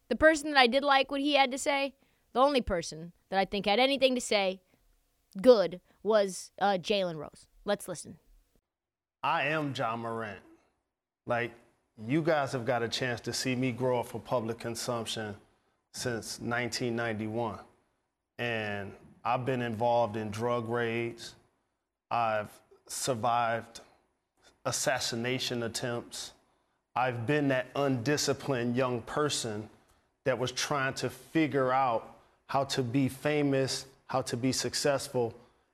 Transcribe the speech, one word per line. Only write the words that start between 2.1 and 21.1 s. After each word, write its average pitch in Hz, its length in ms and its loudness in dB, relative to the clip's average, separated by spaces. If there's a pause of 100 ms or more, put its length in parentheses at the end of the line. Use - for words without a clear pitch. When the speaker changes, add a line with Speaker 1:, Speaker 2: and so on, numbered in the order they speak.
Speaker 1:
the 233 60 2
only 285 200 6
person 170 520 -4 (180)
that 190 80 0
I 196 80 4
think 202 180 -2
had 208 140 4
anything 262 380 4
to 247 40 -2
say 196 400 0 (800)
good 190 400 8 (220)
was, 202 580 2
uh, 196 180 4
Jalen 180 380 0
Rose. - 300 -14 (180)
Let's 208 240 -4
listen. - 300 -12 (1040)
Speaker 2:
I 147 220 0
am 147 300 0
Ja 117 220 -2
Morant. 113 440 -6 (840)
Like, 120 280 -2 (540)
you 143 140 0
guys 147 320 2
have 120 140 -4
got 120 160 0
a 113 60 0
chance 123 340 -4
to 120 100 -6
see 127 240 -2
me 127 160 0
grow 123 280 0
up 113 60 -4
for 110 140 -10
public 113 380 -4
consumption 113 760 -6 (580)
since - 480 -6
nineteen 120 540 -2
ninety-one. 110 640 -4 (800)
And 107 540 -4 (320)
I've 123 200 0
been 127 160 0
involved 117 560 0
in 107 140 -6
drug 117 380 -2
raids. 117 680 -4 (760)